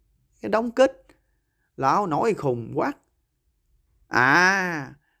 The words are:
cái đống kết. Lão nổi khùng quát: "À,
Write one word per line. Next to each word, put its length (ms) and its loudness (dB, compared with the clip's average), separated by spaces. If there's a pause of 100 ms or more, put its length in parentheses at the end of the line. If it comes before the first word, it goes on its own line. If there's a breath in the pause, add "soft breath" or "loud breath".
(420)
cái 80 -6
đống 200 -2
kết. 360 0 (720)
Lão 300 0
nổi 280 0
khùng 400 -6
quát: 180 -2 (1160)
"À, 840 2 (260)